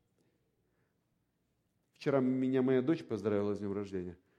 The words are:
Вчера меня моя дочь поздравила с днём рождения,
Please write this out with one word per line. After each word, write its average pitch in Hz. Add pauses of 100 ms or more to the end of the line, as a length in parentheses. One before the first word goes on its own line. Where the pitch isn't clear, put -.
(2000)
Вчера 139
меня 131
моя 127
дочь 160
поздравила 104
с 98
днём 101
рождения, 92 (240)